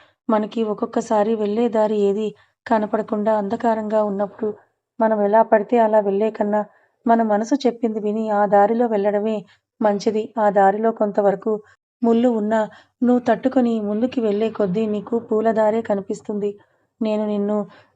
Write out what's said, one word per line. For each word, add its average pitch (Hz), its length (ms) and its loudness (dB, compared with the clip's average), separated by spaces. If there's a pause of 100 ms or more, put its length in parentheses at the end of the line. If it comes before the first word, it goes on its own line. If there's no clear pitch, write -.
(300)
మనకి 214 340 -2
ఒక్కొక్కసారి 220 720 -2
వెళ్ళే 214 320 -2
దారి 214 340 0
ఏది 202 260 0 (380)
కనపడకుండా 214 720 -2
అంధకారంగా 214 680 -2
ఉన్నప్పుడు 208 460 -4 (500)
మనం 220 240 2
ఎలా 208 180 4
పడితే 220 380 2
అలా 220 200 4
వెళ్ళే 202 320 0
కన్నా 208 300 -2 (440)
మన 233 180 4
మనసు 220 320 0
చెప్పింది 233 440 -2
విని 208 300 -4
ఆ 208 160 2
దారిలో 208 420 4
వెళ్ళడమే 208 500 0 (440)
మంచిది. 208 420 0 (120)
ఆ 214 140 0
దారిలో 202 420 4
కొంతవరకు 208 640 0 (480)
ముళ్ళు 233 280 2
ఉన్నా 220 320 0 (400)
నువ్వు 247 240 2
తట్టుకొని 240 560 0
ముందుకి 220 400 -2
వెళ్ళే 214 280 0
కొద్దీ 214 380 -2
నీకు 208 320 -4
పూలదారే 220 600 0
కనిపిస్తుంది. 202 720 -4 (500)
నేను 214 240 -2
నిన్ను 208 320 -2 (380)